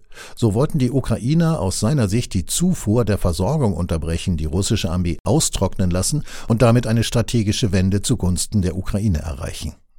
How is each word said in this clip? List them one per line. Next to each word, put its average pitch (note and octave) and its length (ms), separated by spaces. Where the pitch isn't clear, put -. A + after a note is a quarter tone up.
So A2 160
wollten C#3 260
die A#2+ 120
Ukrainer C#3 680
aus F2+ 220
seiner G#2+ 300
Sicht A#2+ 240
die F2+ 100
Zufuhr C3 600
der G2+ 100
Versorgung G2+ 560
unterbrechen, E2 640
die D#2+ 80
russische F#2 460
Armee F2 340
austrocknen G2 640
lassen F#2 340
und A2+ 120
damit A#2+ 260
eine A2+ 160
strategische G#2+ 680
Wende F#2+ 300
zugunsten F#2 580
der F2 160
Ukraine F#2 440
erreichen. D2+ 520